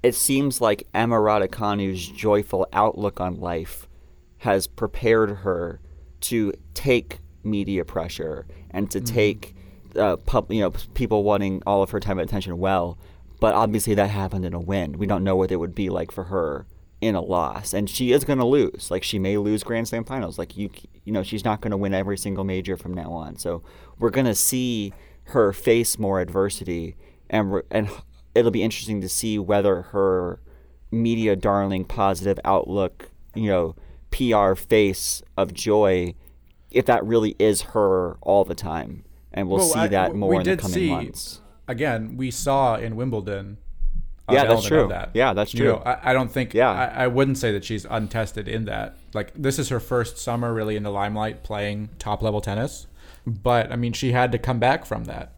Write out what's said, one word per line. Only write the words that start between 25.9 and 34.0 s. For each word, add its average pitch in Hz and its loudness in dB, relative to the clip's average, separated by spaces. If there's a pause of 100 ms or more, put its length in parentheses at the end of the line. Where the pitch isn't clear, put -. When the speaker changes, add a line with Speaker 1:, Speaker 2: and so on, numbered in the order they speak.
Speaker 1:
more 98 0
adversity, 87 -2 (320)
and 104 2
we're, 95 -2
and 104 0
h-, - -8 (420)
it'll 117 6
be 104 0
interesting 110 -4
to 92 -6
see 107 -2
whether 98 2
her 92 0 (500)
media 113 2
darling, 95 0
positive 98 0
outlook, 95 0 (240)
you 110 -2
know, 87 2 (360)